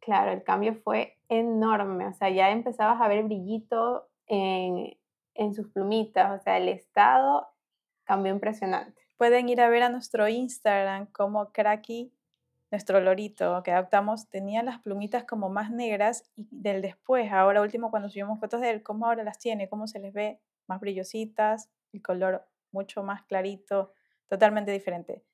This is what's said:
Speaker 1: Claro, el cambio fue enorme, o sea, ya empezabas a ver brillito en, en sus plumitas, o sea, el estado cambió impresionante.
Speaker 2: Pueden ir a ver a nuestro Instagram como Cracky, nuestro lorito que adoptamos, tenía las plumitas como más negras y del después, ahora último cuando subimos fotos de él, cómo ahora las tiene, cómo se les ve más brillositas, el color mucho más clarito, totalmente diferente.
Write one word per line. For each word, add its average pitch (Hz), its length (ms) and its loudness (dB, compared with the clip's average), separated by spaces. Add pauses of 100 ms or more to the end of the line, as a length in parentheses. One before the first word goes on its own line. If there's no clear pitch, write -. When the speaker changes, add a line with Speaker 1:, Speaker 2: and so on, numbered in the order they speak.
Speaker 1:
Claro, 202 320 2
el 190 120 -6
cambio 202 300 0
fue 220 420 -4 (140)
enorme, 220 760 0
o 196 40 -10
sea, 196 160 -2
ya 190 220 4
empezabas 226 500 0
a 220 80 4
ver 208 160 2
brillito 220 840 -4 (200)
en, 185 720 -2 (360)
en 214 200 -2
sus 214 140 -10
plumitas, 202 680 0
o - 60 -14
sea, 190 140 2
el 185 100 2
estado 254 800 4 (560)
cambió 196 300 0
impresionante. 202 680 -4 (160)
Speaker 2:
Pueden 240 320 4
ir 247 140 4
a 233 80 8
ver 233 120 6
a 247 60 4
nuestro 240 400 0
Instagram 202 800 0
como 208 460 -2
Cracky, 220 600 -2 (580)
nuestro 202 300 2
lorito 185 640 0
que 180 100 -2
adoptamos, 202 560 0
tenía 202 340 -4
las 240 180 -6
plumitas 208 440 -6
como 214 240 -6
más 208 220 -4
negras 226 680 -2
y 214 140 -16
del 196 320 -4
después, 214 500 -2
ahora 196 300 6
último 226 280 -4
cuando 208 200 -4
subimos 202 300 -6
fotos 220 200 -6
de 247 80 0
él, 220 140 -4
cómo 220 240 -6
ahora 226 180 0
las 208 140 -10
tiene, 208 320 -6
cómo 214 160 -8
se 220 140 -12
les 196 120 -14
ve 214 260 -4 (280)
más 196 140 -8
brillositas, 214 920 -2 (240)
el 202 80 -14
color 185 420 -2 (280)
mucho 196 320 -8
más 202 180 -8
clarito, 196 680 -4 (360)
totalmente 208 440 2
diferente. 180 500 -8 (120)